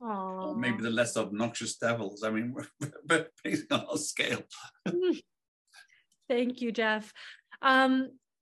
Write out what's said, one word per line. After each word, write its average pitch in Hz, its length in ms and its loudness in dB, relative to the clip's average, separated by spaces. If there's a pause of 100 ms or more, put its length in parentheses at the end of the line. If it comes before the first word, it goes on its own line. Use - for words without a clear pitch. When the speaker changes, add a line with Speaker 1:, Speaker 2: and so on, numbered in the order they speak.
Speaker 1:
Aw. 190 460 -6
Speaker 2:
Or - 80 -4
maybe 120 260 -2
the 117 80 -2
less 117 260 2
obnoxious 110 600 -4
devils. 107 460 -2
I 110 80 0
mean, 117 220 -2 (160)
<laughs> - 120 -18
we're, 143 100 -6 (180)
we're 160 200 4 (140)
based - 300 -2
on 247 140 0
our - 100 -4
scale. - 460 -2 (440)
<laughs> - 1400 -4
Speaker 1:
Thank 247 320 2
you, 233 120 -2
Jeff. 214 400 0 (500)
Um, 262 480 6 (320)